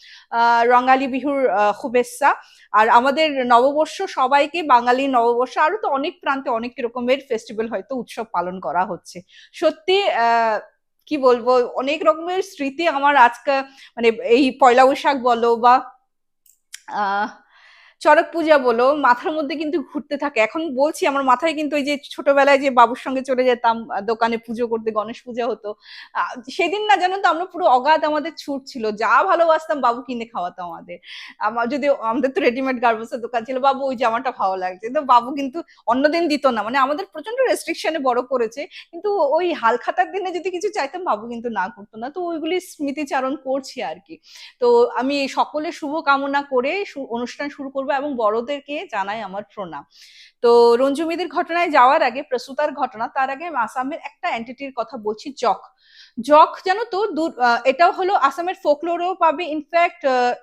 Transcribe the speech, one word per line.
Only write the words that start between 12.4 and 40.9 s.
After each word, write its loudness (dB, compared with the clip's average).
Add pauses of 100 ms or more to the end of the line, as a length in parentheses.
স্মৃতি -4
আমার 2
আজকে, 4 (340)
মানে 2
এই 2
পয়লা 8
বৈশাখ 0
বলো 2
বা, 4 (960)
আহ, -4 (540)
চড়ক 6
পূজা 4
বলো, 2
মাথার 2
মধ্যে -4
কিন্তু -4 (100)
ঘুরতে -8
থাকে। -4
এখন -2
বলছি, -2
আমার 0
মাথায় 2
কিন্তু -4
ওই 0
যে -2 (120)
ছোটবেলায় 4
যে 0
বাবুর 4
সঙ্গে -6
চলে 0
যেতাম, 0
আহ, -4
দোকানে -2
পুজো -6
করতে, -4
গণেশ -6
পূজা -6
হতো, -6 (400)
আহ, -6 (100)
সেদিন -2
না 4
জানো -2
তো 2
আমরা 0
পুরো -4
অগাধ 4
আমাদের -2
ছুট -8
ছিল, -6
যা 2
ভালোবাসতাম 2
বাবু 0
কিনে -8
খাওয়াতো -10
আমাদের। -14 (400)
আমার -2
যদি, 0
আমাদের 0
তো -4
রেডিমেড -2
গার্মেন্টসের -2
দোকান -6
ছিল, -6
"বাবু 0
ওই -4
জামাটা -2
ভালো -2
লাগছে", -8
তো 0
বাবু 2
কিন্তু -6 (240)
অন্যদিন 2
দিত 0
না। 2
মানে -4
আমাদের -2
প্রচন্ড -8
রেস্ট্রিকশনে -2
বড় 0
করেছে, -4
কিন্তু -6
ওই 0
হালখাতার -2
দিনে -6
যদি -6
কিছু -6
চাইতাম -6